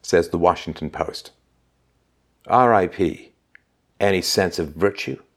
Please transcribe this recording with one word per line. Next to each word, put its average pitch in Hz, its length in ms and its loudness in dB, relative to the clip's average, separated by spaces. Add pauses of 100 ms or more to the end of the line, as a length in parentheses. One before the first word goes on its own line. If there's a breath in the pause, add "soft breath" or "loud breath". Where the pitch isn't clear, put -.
says - 280 2
the 87 80 -4
Washington 85 520 -2
Post. - 420 -8 (1160)
R 120 260 4
I 95 140 4
P, - 460 -4 (680)
any 98 220 2
sense 92 380 0
of 78 100 -4
virtue 82 520 -4 (160)